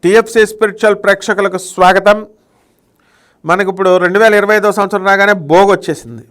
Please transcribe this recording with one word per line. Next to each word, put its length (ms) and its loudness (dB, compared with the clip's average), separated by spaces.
టిఎఫ్సి 380 2
స్పిరిచువల్ 480 -2
ప్రేక్షకులకు 640 -4
స్వాగతం. 680 0
మనకిప్పుడు 520 0
రెండు 220 0
వేల 160 4
ఇరవై 220 2
ఐదో 160 0
సంవత్సరం 340 -4
రాగానే 260 2
భోగి 400 2
వచ్చేసింది. 580 -6